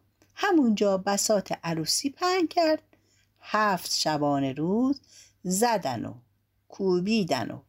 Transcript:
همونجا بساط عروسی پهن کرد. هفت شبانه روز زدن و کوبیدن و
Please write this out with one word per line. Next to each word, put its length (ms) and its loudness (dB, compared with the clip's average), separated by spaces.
همونجا 640 4
بساط 540 0
عروسی 460 -2
پهن 360 0
کرد. 360 2
هفت 540 -2
شبانه 580 0
روز 480 0
زدن 600 0
و 100 -10
کوبیدن 840 0
و 180 -12